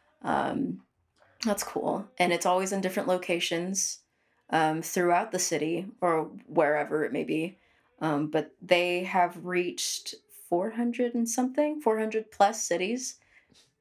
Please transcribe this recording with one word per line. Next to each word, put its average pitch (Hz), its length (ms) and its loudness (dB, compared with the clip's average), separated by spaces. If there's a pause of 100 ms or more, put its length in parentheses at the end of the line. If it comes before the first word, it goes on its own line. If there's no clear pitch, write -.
(220)
um, - 600 -2 (600)
that's 208 200 0
cool. - 420 -4 (120)
And 175 140 4
it's 170 140 0
always 190 260 2
in 196 80 -2
different 185 280 -2
locations, 180 920 -2 (500)
um, 156 320 2
throughout 175 520 2
the 180 80 -2
city 170 460 -2 (140)
or 165 300 0 (160)
wherever 151 580 2
it - 80 -4
may 160 120 -2
be. 160 340 -4 (420)
Um, 151 280 0
but 151 240 -2 (100)
they 180 400 2
have 180 420 0
reached - 680 -4 (340)
four 185 220 0
hundred 240 460 -2
and 233 120 2
something, 294 520 0
four 220 180 2
hundred 220 320 -2
plus 208 340 2
cities 202 520 -2 (640)